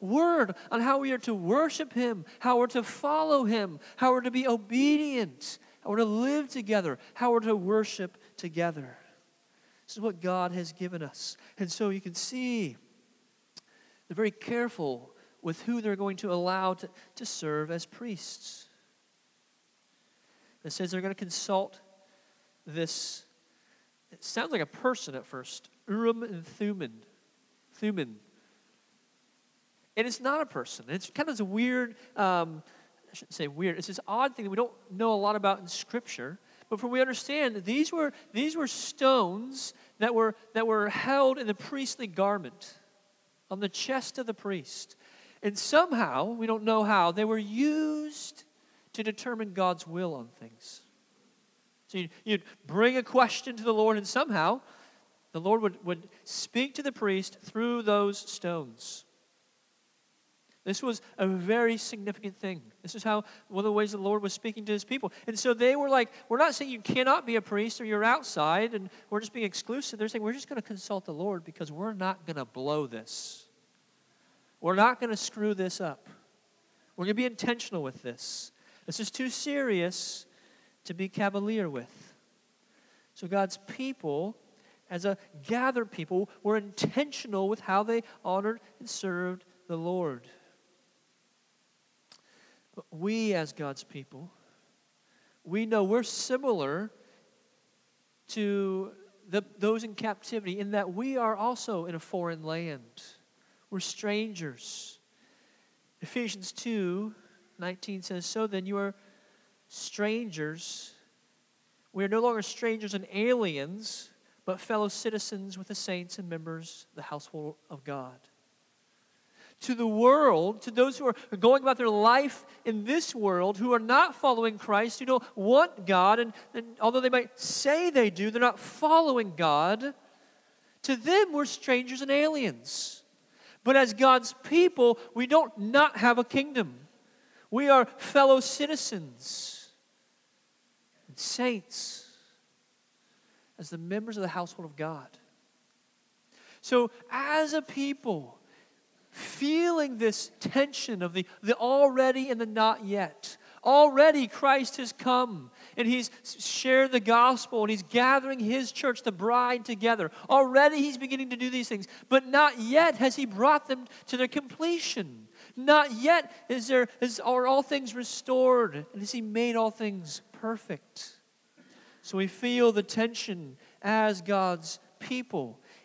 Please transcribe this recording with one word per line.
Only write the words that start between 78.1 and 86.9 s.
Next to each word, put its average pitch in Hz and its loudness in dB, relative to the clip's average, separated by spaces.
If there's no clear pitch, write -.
This 170 -8
is 208 -6
too 262 -6
serious 233 -4
to - -14
be 185 -6
cavalier 202 -2
with." - -12
So - -14
God's 190 0
people, 196 -6
as 175 -6
a 196 0
gathered 240 0
people, 185 -2
were 214 2
intentional 202 -4